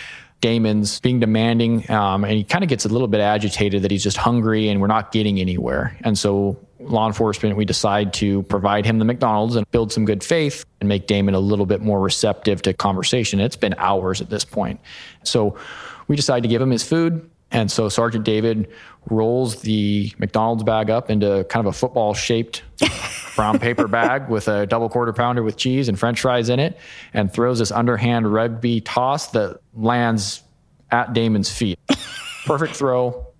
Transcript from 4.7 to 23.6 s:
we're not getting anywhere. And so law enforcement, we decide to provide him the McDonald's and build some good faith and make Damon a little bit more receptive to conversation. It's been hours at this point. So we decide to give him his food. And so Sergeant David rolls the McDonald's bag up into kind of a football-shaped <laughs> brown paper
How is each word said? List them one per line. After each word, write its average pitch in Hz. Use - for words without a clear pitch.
we're 98
not 107
getting 104
anywhere. 92
And 104
so 101
law 110
enforcement, 107
we 107
decide 101
to 98
provide 101
him 113
the 110
McDonald's 117
and 104
build 113
some 110
good 101
faith 156
and 202
make 101
Damon 98
a 95
little 101
bit 98
more 104
receptive 98
to 95
conversation. 101
It's 107
been 98
hours 95
at -
this 107
point. -
So 104
we 147
decide 127
to 120
give 117
him 131
his 117
food. 165
And 110
so 107
Sergeant 117
David 107
rolls 113
the 104
McDonald's 110
bag 110
up 113
into 101
kind 117
of 95
a -
football-shaped 113
<laughs> -
brown 214
paper 117